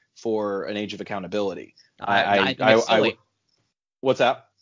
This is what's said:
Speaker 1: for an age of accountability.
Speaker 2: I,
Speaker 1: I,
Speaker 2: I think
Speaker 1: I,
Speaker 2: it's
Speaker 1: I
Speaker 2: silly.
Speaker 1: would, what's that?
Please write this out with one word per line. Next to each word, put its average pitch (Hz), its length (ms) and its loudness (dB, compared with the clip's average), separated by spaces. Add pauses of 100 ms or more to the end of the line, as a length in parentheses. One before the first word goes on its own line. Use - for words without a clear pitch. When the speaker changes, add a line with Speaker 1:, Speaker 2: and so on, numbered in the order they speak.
(160)
Speaker 1:
for 104 500 -4
an 104 120 -6
age 104 160 -6
of 101 80 -12
accountability. 95 760 -8 (240)
Speaker 2:
I, 101 240 0
Speaker 1:
I, 98 100 2
Speaker 2:
I 101 120 4
think 131 160 -4
Speaker 1:
I, 110 140 6
Speaker 2:
it's 113 140 2
Speaker 1:
I 113 60 4
Speaker 2:
silly. 107 140 2
Speaker 1:
would, - 80 -10 (840)
what's 131 180 0
that? 127 280 0 (140)